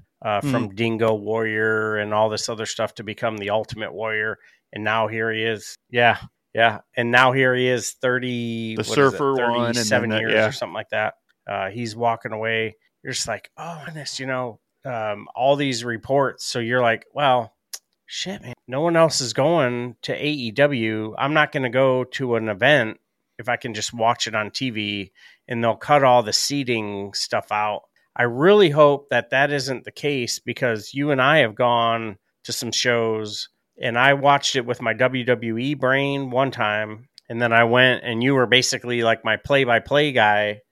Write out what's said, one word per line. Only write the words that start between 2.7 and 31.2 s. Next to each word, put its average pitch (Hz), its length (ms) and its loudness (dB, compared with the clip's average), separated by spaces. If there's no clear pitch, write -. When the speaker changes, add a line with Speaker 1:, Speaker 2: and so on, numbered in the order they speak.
Speaker 1:
to 113 80 -12
become 107 340 -6
the 101 120 -6
Ultimate 107 420 -4
Warrior. 110 460 -4
And 104 100 -10
now 110 240 0
here 113 260 -4
he 110 120 -4
is. 110 320 -6
Yeah. 120 300 4
Yeah. 110 280 2
And 117 160 0
now 127 200 8
here 131 220 2
he 127 140 0
is, 120 240 -2
thirty, 120 840 -4
Speaker 2:
The 113 80 -4
Speaker 1:
what - 160 0
is 135 160 6
it, - 20 -8
Speaker 2:
Surfer 135 200 0
one, 123 80 0
and 117 100 0
then 117 200 0
Speaker 1:
thirty-seven 120 360 0
Speaker 2:
that, 110 100 0
Speaker 1:
years 113 120 -2
Speaker 2:
yeah. 110 160 4
Speaker 1:
or 107 40 -4
something 92 220 -10
like 107 160 -10
that. 107 240 -2
Uh, 98 220 -6
he's 110 240 -8
walking 117 380 -4
away. 110 440 -4
You're 131 80 -10
just - 160 -6
like, 104 280 -8
"Oh, 160 300 -14
goodness," 156 320 -12
you 131 80 -10
know, 127 320 -6
um, 110 520 -8
all 135 180 2
these 131 300 -2
reports. 123 600 -2
So - 140 -6
you're 120 240 0
like, 113 320 2
"Well, 127 400 2
shit, - 360 -10
man, 123 120 -12
no 131 140 -4
one 165 160 2
else 165 240 4
is 117 120 -4
going 123 720 0
to 135 120 -6
A 143 140 -4
E 131 220 -4
W. 110 680 0
I'm 139 160 -2
not 151 200 2
gonna 131 180 -2
go 127 340 2
to 123 300 -4
an 110 140 -2
event 113 500 2
if 123 100 -8
I 120 80 -2
can 120 160 -10
just 104 220 -8
watch 117 320 0
it 110 80 -6
on 107 160 -2
T 131 200 -6
V," 104 420 -6
and 117 160 -4
they'll 113 140 2
cut 147 260 2
all 123 220 6
the 104 80 -4
seating 110 840 -4
stuff - 380 -6
out. 107 300 -4
I 123 80 2
really 165 460 4
hope 143 400 4
that 120 200 0
that 143 220 2
isn't 131 320 -4
the - 80 -14
case 139 480 -4
because 117 520 -4
you 143 200 -2
and 131 100 2